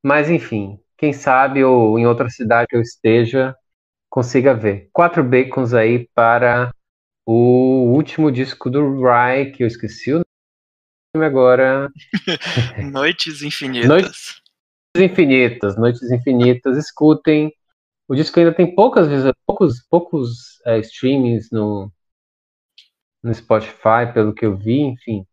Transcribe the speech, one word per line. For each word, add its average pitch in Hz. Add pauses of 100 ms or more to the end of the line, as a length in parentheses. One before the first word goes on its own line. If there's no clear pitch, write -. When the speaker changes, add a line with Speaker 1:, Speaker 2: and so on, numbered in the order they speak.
Speaker 1:
Mas, 147
enfim, 107 (180)
quem 151
sabe 135
ou 117
em 117
outra 120
cidade 117
que -
eu 117
esteja, 120 (540)
consiga 127
ver. 104
Quatro 170
bacons 127
aí 120
para 120 (540)
o 123
último 156
disco 127
do 139
Rai, 127
que -
eu 117
esqueci 117
o 170 (920)
nome 156
agora. 131 (220)
Speaker 2:
<laughs> 139
Noites 147
Infinitas. 131
Speaker 1:
Noites - (540)
Infinitas, 131
Noites 120
Infinitas. 123
Escutem. 151 (540)
O 135
disco 156
ainda 170
tem 175
poucas 208
visa-, 135 (140)
poucos, 165
poucos, 147
é, 113
streamings 120
no, 104 (1300)
no 117
Spotify, 113
pelo 107
que 113
eu 101
vi, 113
enfim. 120